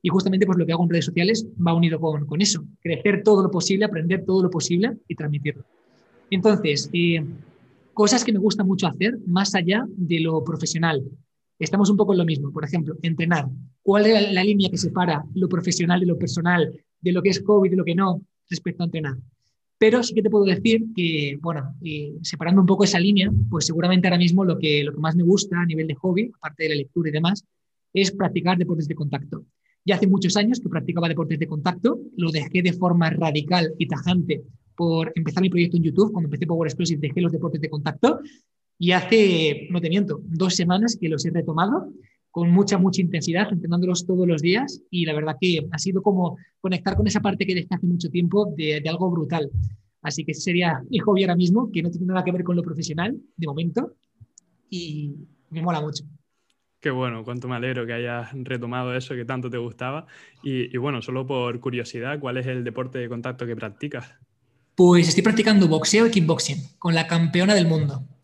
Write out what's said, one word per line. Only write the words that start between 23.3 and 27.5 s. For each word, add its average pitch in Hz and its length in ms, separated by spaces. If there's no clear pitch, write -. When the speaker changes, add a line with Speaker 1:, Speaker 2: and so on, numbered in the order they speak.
Speaker 1:
pues 160 160
seguramente 175 400
ahora 175 120
mismo 180 260
lo 165 140
que, 147 260
lo 147 80
que 139 60
más 160 180
me 175 80
gusta 190 360
a 175 60
nivel 160 200
de 151 100
hobby, 185 420
aparte 160 260
de 156 60
la 151 60
lectura 151 340
y - 20
demás, 165 320